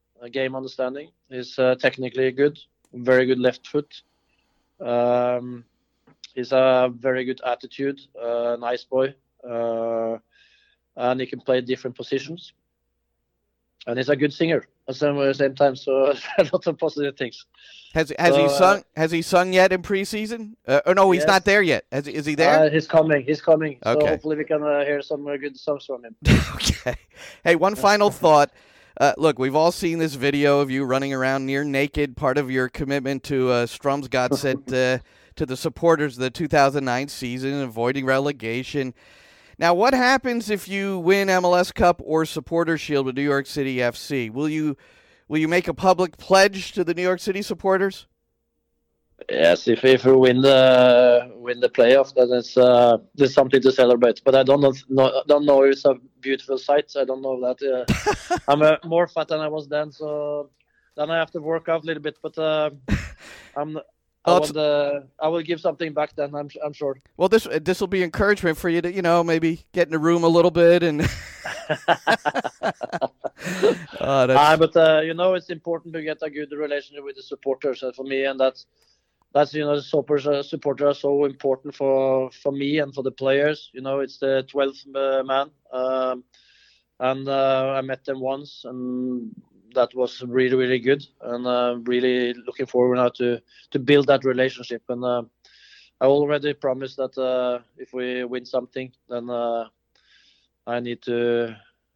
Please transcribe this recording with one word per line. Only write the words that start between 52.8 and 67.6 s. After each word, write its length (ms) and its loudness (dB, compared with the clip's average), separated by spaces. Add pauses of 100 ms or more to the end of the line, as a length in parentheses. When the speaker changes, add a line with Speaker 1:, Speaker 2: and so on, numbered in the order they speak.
Speaker 1:
there's 180 2
something 300 4
to 80 6
celebrate. 540 4
But 100 4
I 80 6
don't 180 4
know, 140 4 (140)
no, 400 2
don't 180 4
know 160 6
if 120 6
it's 100 -2
a 100 4 (260)
beautiful 380 -4
sight. 400 -2
I 60 0
don't 180 -6
know 180 -6
that. 220 -6
Uh, 800 -4
Speaker 2:
<laughs> 40 -2
Speaker 1:
I'm, 120 2
uh, 240 6
more 220 0
fat 220 -6
than 100 -4
I 80 -6
was 220 -8
then, 240 -6
so 580 -8 (460)
then 160 -6
I 40 -2
have 140 -4
to 100 -10
work 280 -6
out 160 -2
a 20 -16
little 160 -8
bit. 180 -8
But, 160 -12
uh, 340 -2 (420)
Speaker 2:
<laughs> 440 -20
Speaker 1:
I'm, 220 -8 (460)
I 60 2
Speaker 2:
Well, 80 4
it's 140 -2
Speaker 1:
will, 60 -6
uh, 420 0 (200)
I 80 0
will 140 -2
give 180 -6
something 340 -4
back 220 -4
then, 180 -6
I'm, 140 -10 (160)
I'm 80 -8
sure. 240 -6 (200)
Speaker 2:
Well, 120 2
this, 180 2 (160)